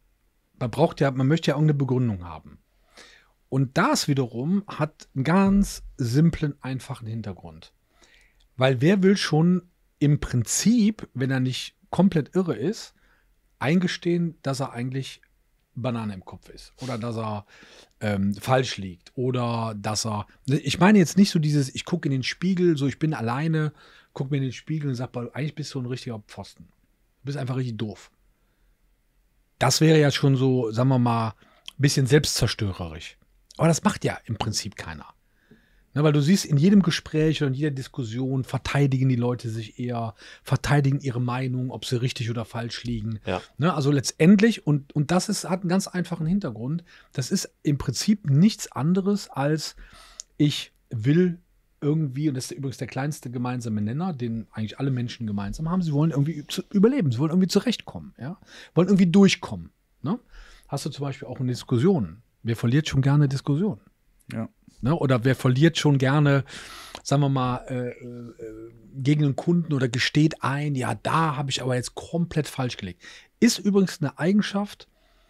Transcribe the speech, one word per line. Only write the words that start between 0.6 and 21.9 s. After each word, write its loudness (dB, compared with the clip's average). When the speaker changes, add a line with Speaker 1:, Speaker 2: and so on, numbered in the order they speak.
Speaker 1:
braucht 0
ja, 4
man 0
möchte 2
ja 0
irgendeine 2
Begründung -2
haben. -16
Und -2
das 2
wiederum 0
hat -6
einen -2
ganz 2
simplen, 2
einfachen -8
Hintergrund. -12
Weil 2
wer 4
will 6
schon 2
im 2
Prinzip, 0
wenn -2
er 0
nicht -4
komplett 2
irre 0
ist, -6
eingestehen, 0
dass -4
er -6
eigentlich -8
Banane -6
im -14
Kopf -18
ist -20
oder -6
dass -6
er, -8
ähm, 0
falsch 0
liegt -14
oder -4
dass -4
er, -4
ich -2
meine 8
jetzt 4
nicht 6
so 0
dieses, 0
ich -8
gucke -4